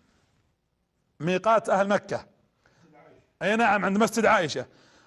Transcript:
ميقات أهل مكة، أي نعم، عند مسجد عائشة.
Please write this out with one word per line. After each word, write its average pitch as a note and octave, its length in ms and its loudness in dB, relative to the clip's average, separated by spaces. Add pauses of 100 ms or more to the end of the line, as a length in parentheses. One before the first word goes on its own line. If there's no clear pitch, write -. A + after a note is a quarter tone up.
(1200)
ميقات F#3 500 0
أهل G3 180 0
مكة، F3+ 380 -4 (1160)
أي G3 140 0
نعم، G3+ 300 2
عند G3 120 0
مسجد A3 280 0
عائشة. E3+ 400 0 (420)